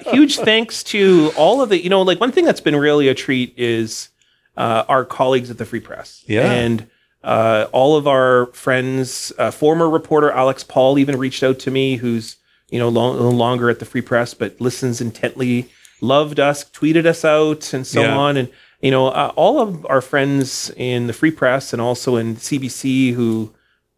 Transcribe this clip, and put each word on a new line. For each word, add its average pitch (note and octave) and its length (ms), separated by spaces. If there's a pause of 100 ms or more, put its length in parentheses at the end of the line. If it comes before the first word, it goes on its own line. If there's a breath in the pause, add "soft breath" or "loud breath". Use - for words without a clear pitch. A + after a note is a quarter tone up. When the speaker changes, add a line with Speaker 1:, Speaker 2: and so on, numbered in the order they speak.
(120)
Speaker 1:
huge C#4+ 260
thanks A3+ 460
to F3+ 520
all G#3 280
of A3 60
the, F3 120
you F3+ 80
know, F#3+ 140
like, F3+ 160
one C4 120
thing F4 140
that's C4 160
been D3 140
really D3 320
a B2+ 80
treat B2+ 420
is, A2+ 520 (460)
uh, A2+ 320
our C3 160
colleagues B2+ 460
at A#2 80
the A2+ 80
Free A2+ 140
Press. - 480
Speaker 2:
Yeah. A2 240
Speaker 1:
And, A#2 360 (360)
uh, A2+ 480
all C#3 260
of D3 100
our B2+ 460
friends, C3 840
uh, A2+ 100
former D#3+ 400
reporter D3+ 400
Alex C3 340
Paul C3+ 360
even C#3 180
reached C3 240
out C3 160
to C3+ 140
me, C3+ 240
who's, A#2 400 (340)
you A#2+ 80
know, A#2+ 120
lo-, A#2+ 280
no B2 140
longer A#2+ 360
at A#2 120
the A2+ 60
Free B2 160
Press, A#2+ 340
but G#2 260
listens A#2+ 400
intently, B2 680 (320 soft breath)
loved D3 400
us, C#3+ 240
tweeted D#3+ 440
us D#3+ 180
out, D#3 480
and C3 140
so A#2+ 140
Speaker 2:
Yeah. A2+ 140
Speaker 1:
on. C#3+ 220
And, B2 120 (300 soft breath)
you C3+ 120
know, C3 160
uh, C3+ 280
all G#3+ 240
of F#3 280
our C3+ 140
friends C#3 760
in B2 300
the A2+ 60
Free D#3+ 180
Press C3+ 420
and A#2 80
also B2 340
in A2+ 220
C - 220
B C3 100
C, C3 440
who, A2 420 (420)